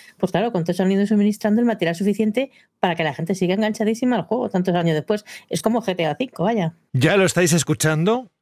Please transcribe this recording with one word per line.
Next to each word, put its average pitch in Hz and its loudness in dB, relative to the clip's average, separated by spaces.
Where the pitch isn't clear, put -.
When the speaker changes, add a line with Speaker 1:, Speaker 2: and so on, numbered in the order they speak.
Speaker 1:
pues - -2
claro, 226 0
con 180 -2
todo 170 -4
eso 185 0
han 190 2
ido 196 2
suministrando 208 2
el 240 2
material 196 0
suficiente 208 0
para 180 0
que 165 -4
la 151 -2
gente 165 -4
siga 180 0
enganchadísima 220 0
al 170 0
juego 226 -4
tantos 185 0
años 170 2
después. 208 -2
Es - -4
como 220 0
G 185 -2
T 170 -2
A 147 -2
cinco, 254 -6
vaya. 202 0
Speaker 2:
Ya 147 2
lo 190 4
estáis 170 2
escuchando. 170 0